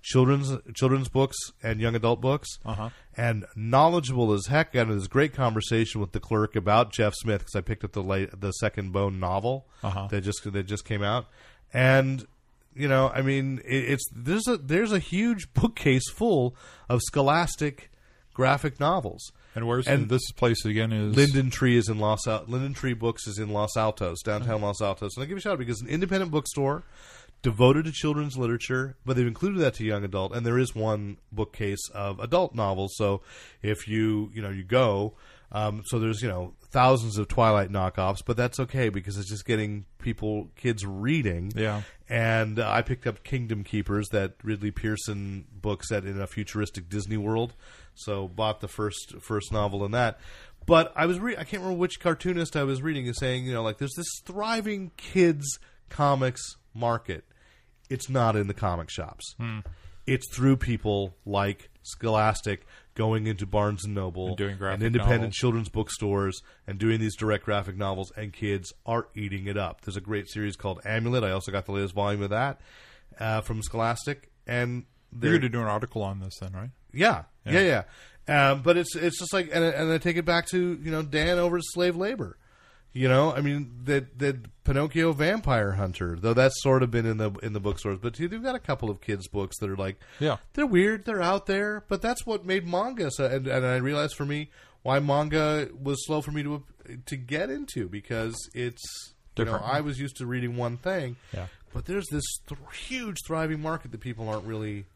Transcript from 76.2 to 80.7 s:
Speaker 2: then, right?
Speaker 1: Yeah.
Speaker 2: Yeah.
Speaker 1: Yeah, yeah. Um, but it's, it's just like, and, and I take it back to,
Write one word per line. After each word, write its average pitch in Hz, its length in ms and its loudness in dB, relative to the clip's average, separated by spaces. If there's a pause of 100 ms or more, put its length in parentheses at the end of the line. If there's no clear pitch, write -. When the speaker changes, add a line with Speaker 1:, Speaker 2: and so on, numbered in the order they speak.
Speaker 2:
then, 92 120 -10
right? 104 180 -10 (220)
Speaker 1:
Yeah. 165 300 2 (220)
Speaker 2:
Yeah. 165 140 4
Speaker 1:
Yeah, 147 240 4 (440)
yeah. 143 240 6
Um, 139 100 0
but 170 140 6
it's, 175 200 0
it's 165 240 0
just 180 120 -6
like, 180 220 0
and, 170 100 4
and 160 280 2
I 165 80 2
take 175 180 0
it 165 80 -2
back 170 220 2
to, 185 100 -2 (260)